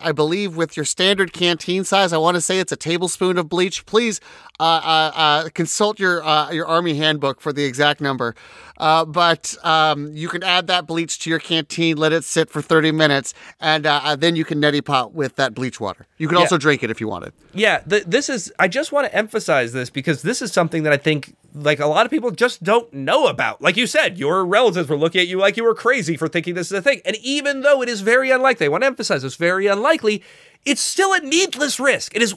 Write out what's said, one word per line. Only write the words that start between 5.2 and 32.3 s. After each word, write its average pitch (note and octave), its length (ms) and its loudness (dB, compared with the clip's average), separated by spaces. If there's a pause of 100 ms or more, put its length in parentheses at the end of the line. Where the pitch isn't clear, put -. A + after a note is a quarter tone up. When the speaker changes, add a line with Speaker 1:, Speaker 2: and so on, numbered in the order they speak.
Speaker 1:
consult G#3 440 0
your, F3+ 240 0
uh, D3+ 280 0
your E3 160 -4
Army E3 280 0
handbook C#3+ 460 0
for D#3 100 -6
the C#3+ 140 -2
exact C#3+ 380 0
number. B2+ 320 -2 (420)
Uh, D#3+ 300 2
but, E3 580 0
um, D#3 480 2
you D#3 160 -8
can F3 140 -8
add F3+ 240 0
that F3+ 200 0
bleach E3 340 -6
to E3 100 -6
your E3 80 0
canteen, E3 580 -2
let D#3 160 2
it D#3+ 120 0
sit - 260 -2
for D3+ 100 -6
thirty D#3 320 2
minutes, D3+ 400 2 (280)
and, D#3 260 0
uh, D3 180 2
uh, D3 120 0
then E3 200 2
you D#3+ 80 0
can D3 160 -4
neti D3 240 2
pot B2+ 300 0
with C#3+ 220 -4
that B2+ 180 0
bleach B2 260 -8
water. G2 260 -8 (120)
You D#3 100 -4
can F3 80 2
Speaker 2:
Yeah. F3 60 6
Speaker 1:
also F3 160 2
drink C#3 240 2
it A#2 80 -2
if A2 100 -8
you G#2+ 80 -6
wanted. F#2+ 240 -10 (220)
Speaker 2:
Yeah, F#3+ 240 2 (100)
th-, G3+ 180 0
this A#3 220 0
is, B3+ 300 -6
I F#3 100 2
just C4 240 -4
wanna C#4+ 160 0
emphasize E3 640 -2
this B2+ 160 -6
because C#3 320 -4
this A3+ 220 -4
is G#3 100 -8
something E3 300 0
that D3+ 100 2
I C#3+ 60 4
think D#3 360 -2 (200)
like, D3 260 0
a D3 60 0
lot F3 200 2
of A#3+ 40 -6
people B3 200 -2
just A#3 320 -2
don't A3+ 320 0
know F3 320 2
about. A2+ 340 -2
Like E3 160 2
you A#3 100 0
said, A#3+ 320 0
your F3 260 0
relatives F#3 440 2
were D3+ 80 -2
looking E3 240 0
at F3+ 80 2
you F#3 100 -4
like G3 180 2
you A3+ 80 -2
were A3+ 100 4
crazy A3+ 420 0
for D#3+ 120 -4
thinking E3+ 260 -4
this F3 140 -6
is F#3+ 40 -10
a G3 100 -2
thing. B3 220 2
And G3+ 180 -2
even C#4 380 -2
though C#4 220 4
it A#3+ 60 -2
is A3+ 120 -4
very B3 300 2
unlikely, B3+ 360 2
I - 40 2
wanna G3 160 0
emphasize A3 380 -2
it's C3+ 120 -8
very F#3 300 0
unlikely, G#3+ 560 0 (420)
it's C#4 160 0
still F#4+ 320 0
a F#4 80 2
needless D4 600 -2
risk. C4 360 -2
It A3 60 2
is G#3 140 0